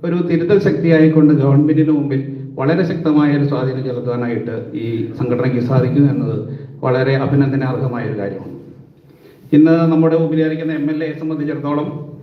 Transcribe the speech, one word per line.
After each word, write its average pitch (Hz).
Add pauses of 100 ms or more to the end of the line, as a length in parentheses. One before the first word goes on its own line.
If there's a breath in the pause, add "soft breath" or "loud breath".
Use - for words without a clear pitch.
ഒരു 175
തിരുത്തൽ 170
ശക്തിയായിക്കൊണ്ട് 156
ഗവൺമെന്റിന് 147
മുമ്പിൽ 135 (180)
വളരെ 165
ശക്തമായ 151
ഒരു 139
സ്വാധീനം 131
ചെലുത്താനായിട്ട് 120
ഈ 113
സംഘടനയ്ക്ക് 123
സാധിക്കുന്നു 135
എന്നത് 113 (320 loud breath)
വളരെ 131
അഭിനന്ദനാർഹമായ 135
ഒരു 104
കാര്യമാണ്. 98 (1000 soft breath)
ഇന്ന് 156
നമ്മുടെ 165
മുമ്പിലിരിക്കുന്ന 160
എം 147
എൽ 156
എയെ 151
സംബന്ധിച്ചിടത്തോളം 147 (120)